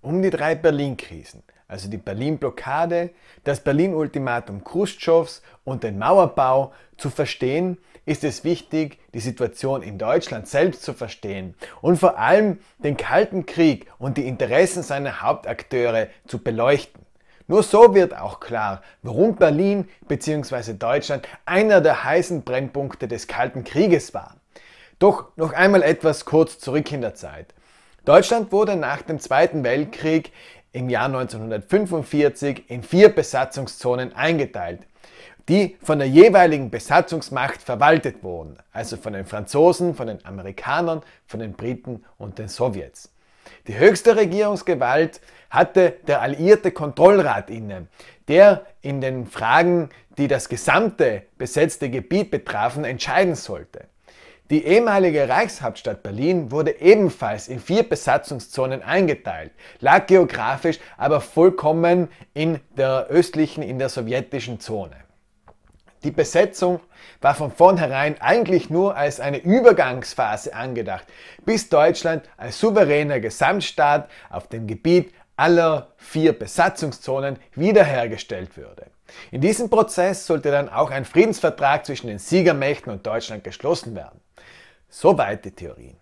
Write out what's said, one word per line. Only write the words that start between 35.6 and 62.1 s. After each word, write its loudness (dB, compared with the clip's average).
von 0
der -2
jeweiligen 8
Besatzungsmacht -2
verwaltet 0
wurden, -14
also -12
von -12
den -10
Franzosen, 2
von -10
den -14
Amerikanern, -6
von -14
den -12
Briten -12
und -16
den -14
Sowjets. -8
Die -10
höchste 6
Regierungsgewalt 0
hatte 2
der 0
alliierte 4
Kontrollrat 2
inne, -12
der 8
in -6
den -6
Fragen, 2
die 0
das -2
gesamte 0
besetzte -2
Gebiet -4
betrafen, -4
entscheiden -2
sollte. -14
Die 2
ehemalige 2
Reichshauptstadt -4
Berlin -2
wurde -2
ebenfalls 2
in -12
vier 0
Besatzungszonen -4
eingeteilt, -4
lag 4
geografisch 2
aber 0
vollkommen 2